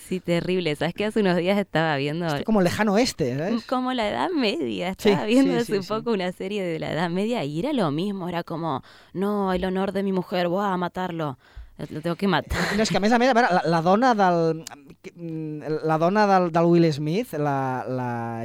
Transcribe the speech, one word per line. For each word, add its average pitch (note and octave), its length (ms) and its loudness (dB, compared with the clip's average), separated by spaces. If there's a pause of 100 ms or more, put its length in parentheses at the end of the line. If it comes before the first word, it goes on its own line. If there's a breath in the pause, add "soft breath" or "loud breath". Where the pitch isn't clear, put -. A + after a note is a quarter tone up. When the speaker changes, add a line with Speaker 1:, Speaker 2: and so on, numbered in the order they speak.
Speaker 1:
sí, F#3 140 -4
terrible. E3+ 560 0
¿Sabes E3+ 180 -2
qué? G#3 100 -2
Hace G#3+ 180 0
unos F3+ 140 4
días F3+ 220 2
estaba D#3+ 380 0
viendo D3 300 -2
Speaker 2:
Esto D3 180 -2
como A3 160 4
el F3+ 40 6
lejano G#3 280 2
oeste, E3+ 440 0
¿sabes? G#3+ 280 -2
Speaker 1:
Como B3+ 280 -2
la A#3 160 -2
Edad B3+ 220 -2
Media. F#3 640 -2
Speaker 2:
Sí, - 120 0
Speaker 1:
Estaba G3+ 180 4
viendo C4 280 4
Speaker 2:
sí, A#3 40 0
Speaker 1:
hace A#3 140 -2
Speaker 2:
sí, G3+ 60 0
Speaker 1:
un G3 40 -4
Speaker 2:
sí. F3 60 -10
Speaker 1:
poco A3+ 240 -4
una F#3 180 -2
serie F#3+ 320 -6
de E3+ 160 -4
la D3+ 140 -6
Edad E3+ 180 -2
Media G#3 340 -2
y D3 140 -6
era B3 140 -2
lo G#3 180 2
mismo. F3+ 380 -4
Era E3+ 160 -6
como, D#3 400 -6 (280 loud breath)
«No, G3 400 -2
el F#3 120 -2
honor F#3+ 260 -2
de G3 140 -2
mi G3 80 0
mujer, F3+ 340 -2
voy F#3 180 0
a F#3+ 120 0
matarlo. E3+ 600 -4 (540 soft breath)
Lo D3+ 100 -10
tengo E3+ 140 -2
que G3 140 -2
matar». F3 480 0
Speaker 2:
No, G#3+ 80 2
és - 60 0
que, - 60 2
a F#3+ 60 0
més G#3 80 4
a A#3+ 80 6
més, B3 100 4
a B3+ 60 4
veure, A3+ 160 4
la, F3+ 160 2
la E3 160 2
dona A3 320 4
del, E3+ 480 2 (1200)
la D#3+ 140 2
dona F#3+ 280 4
del, F#3 260 4
del E3+ 120 4
Will E3+ 280 6
Smith, D#3 400 -4
la, C3+ 560 -2
la A#2+ 560 -4